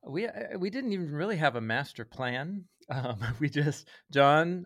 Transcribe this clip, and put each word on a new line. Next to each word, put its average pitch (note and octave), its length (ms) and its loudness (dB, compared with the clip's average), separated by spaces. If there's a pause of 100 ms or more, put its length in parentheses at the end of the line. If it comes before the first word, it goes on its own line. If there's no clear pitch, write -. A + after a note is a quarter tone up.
we, F#3+ 180 -4
uh, - 320 -8
we F#3+ 140 -2
didn't B3 220 -4
even F3 180 -4
really F3 260 -2
have D3 180 2
a A#2+ 60 -2
master A#2+ 440 -4
plan. C3+ 640 -6
<laughs> - 40 -20 (160)
Um, B2 300 -4 (200)
we D3 80 0
just, D3 400 0 (240)
John, D#3 540 6